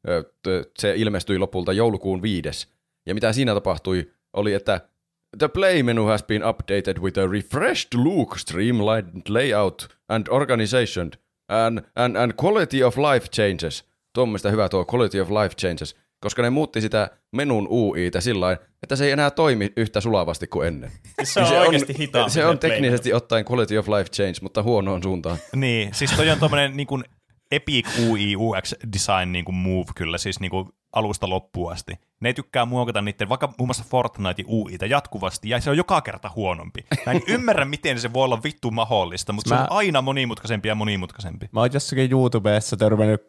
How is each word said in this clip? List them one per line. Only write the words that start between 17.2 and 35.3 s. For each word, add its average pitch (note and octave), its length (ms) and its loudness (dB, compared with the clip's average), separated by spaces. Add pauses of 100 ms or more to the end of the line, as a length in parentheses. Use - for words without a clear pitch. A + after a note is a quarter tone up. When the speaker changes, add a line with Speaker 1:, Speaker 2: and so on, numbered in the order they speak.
Speaker 1:
menun A#2+ 380 0
U G#2+ 240 2
I:tä F2+ 260 0
sillä F#2+ 260 0
lailla, F#2 160 0 (200)
että - 140 -4
se C#3 80 0
ei C#3+ 60 4
enää C#3+ 200 2
toimi B2 460 2
yhtä A2 240 0
sulavasti F2+ 460 0
kuin E2 220 -2
ennen. D2 220 -6 (260)
Speaker 2:
Siis - 180 -4
se G3+ 60 2
Speaker 1:
Niin F3+ 60 6
Speaker 2:
on E3 80 6
Speaker 1:
se F3 60 6
on, F3+ 60 8
Speaker 2:
oikeasti C#3+ 320 2
hitaampi B2 320 0
Speaker 1:
se A#2 100 -2
Speaker 2:
se D3+ 60 4
Speaker 1:
on E3 120 4
Speaker 2:
play D#3+ 120 2
Speaker 1:
teknisesti B2 380 2
Speaker 2:
menu. A2+ 80 4
Speaker 1:
ottaen A2+ 340 0
quality A2 280 2
of G2 100 0
life G2+ 220 0
change, F#2+ 320 -2
mutta F#2+ 200 -2
huonoon G2 400 0
suuntaan. F2 360 -2 (180)
Speaker 3:
Niin, A#2 380 0
siis C#3 180 -2
toi D#3 180 4
on D3+ 80 2
tommonen C#3+ 380 2
niin C#3+ 100 -4
kuin C3 180 -4 (460)
epic C#3 360 0 (220)
U A2+ 80 2
I G2+ 200 0
U G#2+ 260 -2
X - 120 -8 (180)
design F#2 400 0
niin F2 120 -2
kuin F#2 120 -6
move F#2 280 0 (100)
kyllä, E2+ 240 -4
siis F#2+ 220 -6
niin F#2+ 100 -6
kuin F#2 180 -4 (240)
alusta G#2 360 -2
loppuun F2+ 440 -6
asti. F2 220 -12 (260)
Ne A#2 80 -2
ei B2+ 60 0
tykkää B2+ 320 -2
muokata A#2+ 360 -2
niitten, G2+ 260 -4
vaikka C3 180 -2 (120)
muun C3 100 -2
muassa A#2 220 -6
Fortnite G2+ 560 -2
U A2 220 -2
I:tä F2+ 180 -6
jatkuvasti, G#2+ 600 -4